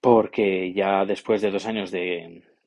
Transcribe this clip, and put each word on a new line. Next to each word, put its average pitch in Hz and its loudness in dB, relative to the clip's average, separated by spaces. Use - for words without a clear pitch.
porque 104 2
ya 98 0
después 101 -2
de 104 0
dos 98 -6
años 107 -6
de 87 -8